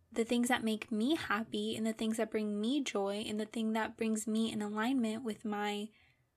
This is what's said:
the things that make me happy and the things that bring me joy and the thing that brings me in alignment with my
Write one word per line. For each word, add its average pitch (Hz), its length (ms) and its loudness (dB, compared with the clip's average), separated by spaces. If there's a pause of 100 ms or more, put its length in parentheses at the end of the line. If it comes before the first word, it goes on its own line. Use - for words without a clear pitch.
(120)
the 226 120 2
things 240 240 2
that 247 160 4
make 220 280 0
me 226 240 2
happy 220 600 -2
and 220 100 -2
the 226 80 0
things 220 240 -2
that 220 140 0
bring 208 280 -2
me 247 220 2
joy 202 460 -2
and 214 120 -4
the 214 60 -2
thing 220 280 -2
that 220 240 -2
brings 220 300 0
me 226 240 2
in 220 100 -4
alignment 220 640 0
with 214 220 -6
my 208 440 -2 (460)